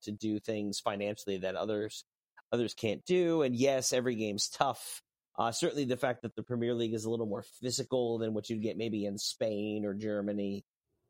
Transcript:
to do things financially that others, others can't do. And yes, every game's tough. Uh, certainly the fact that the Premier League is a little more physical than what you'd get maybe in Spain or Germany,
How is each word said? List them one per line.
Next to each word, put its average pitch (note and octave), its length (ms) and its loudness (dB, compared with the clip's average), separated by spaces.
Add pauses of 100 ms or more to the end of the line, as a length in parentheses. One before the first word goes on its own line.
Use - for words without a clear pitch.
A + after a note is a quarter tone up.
to G#2+ 100 -6
do G#2+ 260 -2
things G#2 420 -4
financially G2+ 580 -2
that F#2 180 -2
others, G#2+ 480 -2 (480)
others A#2+ 220 2
can't G#2 320 -2
do. E3+ 340 4
And B2+ 160 4
yes, C3 380 4
every B2 220 2
game's G#2 340 0
tough. - 500 0 (380)
Uh, A2+ 120 2
certainly C#3 360 0
the B2 100 2
fact B2+ 260 0
that A2+ 140 -6
the G#2+ 60 -4
Premier A#2+ 320 0
League A#2 180 2
is A2 140 -2
a A2+ 40 0
little A2+ 140 0
more G#2+ 180 -2 (200)
physical B2 560 0
than A2 160 0
what G#2+ 160 -4
you'd A2 100 -2
get G#2+ 160 -2
maybe G#2+ 300 0
in G2+ 100 -2
Spain G#2+ 720 -2
or G2 80 -2
Germany, G2+ 680 -2 (480)